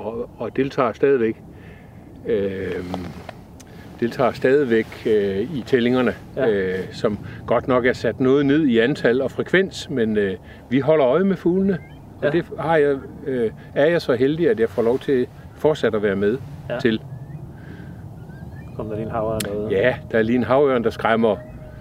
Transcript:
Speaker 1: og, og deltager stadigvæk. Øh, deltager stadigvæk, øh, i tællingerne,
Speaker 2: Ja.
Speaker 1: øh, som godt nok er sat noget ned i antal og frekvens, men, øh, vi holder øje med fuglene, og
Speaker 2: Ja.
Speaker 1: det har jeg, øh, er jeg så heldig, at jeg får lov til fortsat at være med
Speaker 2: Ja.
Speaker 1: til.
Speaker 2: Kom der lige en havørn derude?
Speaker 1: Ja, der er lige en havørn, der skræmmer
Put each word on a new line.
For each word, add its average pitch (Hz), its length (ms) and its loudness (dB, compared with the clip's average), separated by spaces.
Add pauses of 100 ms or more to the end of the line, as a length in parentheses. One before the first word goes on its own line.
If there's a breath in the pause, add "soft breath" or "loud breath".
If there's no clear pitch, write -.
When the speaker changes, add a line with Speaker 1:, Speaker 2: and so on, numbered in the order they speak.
Speaker 1:
og, 117 320 -8
og 113 180 -8
deltager 135 360 0
stadigvæk. 120 500 2 (840 loud breath)
Øh, 95 580 -4 (1160 loud breath)
deltager 117 320 0
stadigvæk, 127 540 2 (200)
øh, 107 500 0
i 110 100 -4
tællingerne, 120 480 2 (220)
Speaker 2:
Ja. 131 140 0
Speaker 1:
øh, 95 280 0 (140)
som 104 260 -2 (280 loud breath)
godt 117 220 0
nok 127 180 4
er 123 60 4
sat 113 280 -2
noget 135 260 4
ned 151 200 4
i 117 120 4
antal 127 440 4
og 127 80 -2
frekvens, - 600 0
men, 110 260 0
øh, 98 200 0 (320 loud breath)
vi 127 120 2
holder 147 260 4
øje 156 180 4
med 196 120 2
fuglene, 185 420 0 (400)
og - 60 -2
Speaker 2:
Ja. 147 60 2
Speaker 1:
det 165 140 0 (140)
har 160 180 2
jeg, 143 200 4 (300)
øh, 123 240 0 (240 loud breath)
er 143 120 4
jeg 170 160 2
så 139 120 0
heldig, 143 360 2
at 110 100 0
jeg 113 80 2
får 117 140 -2
lov 120 160 2
til 127 280 0 (280 loud breath)
fortsat 147 400 0
at 104 80 -2
være 98 140 2
med 104 220 2 (320)
Speaker 2:
Ja. 123 100 -4
Speaker 1:
til. 110 200 2 (1800 loud breath)
Speaker 2:
Kom 110 120 -8
der 107 80 -6
lige 110 100 -6
en 104 60 -8
havørn 110 280 -2
derude? 104 300 -4
Speaker 1:
Ja, 107 240 4 (180)
der 113 60 2
er 113 40 6
lige 117 140 2
en 120 80 2
havørn, 131 400 4
der 110 60 0
skræmmer 113 460 2 (440 loud breath)